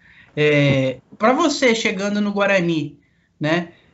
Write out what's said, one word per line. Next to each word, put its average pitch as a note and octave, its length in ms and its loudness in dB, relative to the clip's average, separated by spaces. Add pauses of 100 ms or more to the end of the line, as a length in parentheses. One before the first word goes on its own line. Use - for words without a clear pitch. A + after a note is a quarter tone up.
(360)
é, C#3 640 2 (180)
pra A3+ 160 2
você C#4+ 420 0
chegando G3+ 460 -4
no G#3 120 -2
Guarani, F3 680 -2 (420)
né, E3 320 -2 (220)